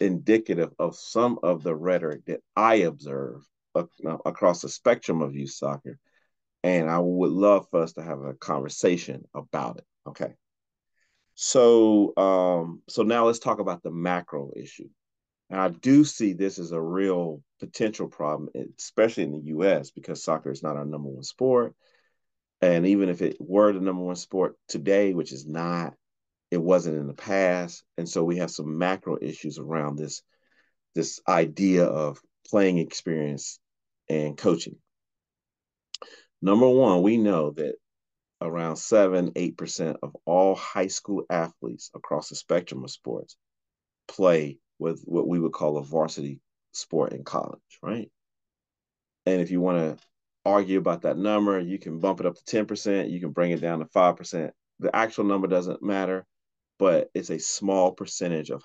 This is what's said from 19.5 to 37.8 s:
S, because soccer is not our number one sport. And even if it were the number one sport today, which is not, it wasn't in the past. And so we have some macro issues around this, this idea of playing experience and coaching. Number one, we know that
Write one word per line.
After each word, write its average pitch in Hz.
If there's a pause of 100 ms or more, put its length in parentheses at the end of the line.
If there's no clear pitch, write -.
S, 78
because -
soccer 78
is 69
not 78
our 73
number 73
one 127
sport. 123 (840)
And 87
even 98
if 87
it -
were 101
the 95
number 92
one 90
sport 92 (120)
today, 98
which 85
is 67
not, 82 (560)
it 87
wasn't 82
in 73
the 69
past. 90 (120)
And 85
so 87
we 85
have 85
some 78
macro 90
issues 76
around 73
this, 73 (760)
this -
idea 87
of 73 (260)
playing 98
experience 78 (520)
and 76
coaching. - (1700)
Number 104
one, 127
we 110
know 92
that 73 (640)